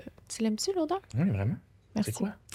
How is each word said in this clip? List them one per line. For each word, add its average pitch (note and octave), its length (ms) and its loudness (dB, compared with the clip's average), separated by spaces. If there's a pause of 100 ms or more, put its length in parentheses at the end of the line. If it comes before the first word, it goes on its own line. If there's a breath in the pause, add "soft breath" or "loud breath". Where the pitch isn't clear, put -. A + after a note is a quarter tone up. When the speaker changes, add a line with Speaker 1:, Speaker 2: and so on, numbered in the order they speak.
(280)
Speaker 1:
Tu - 160 -4
l'aimes-tu, A3 320 0
l'odeur ? F4 240 2 (160)
Speaker 2:
Oui, D#3+ 140 4
vraiment. G#2+ 240 2 (420)
Speaker 1:
Merci. G#3 160 0
Speaker 2:
C'est - 60 -4
quoi ? G3+ 120 0 (240)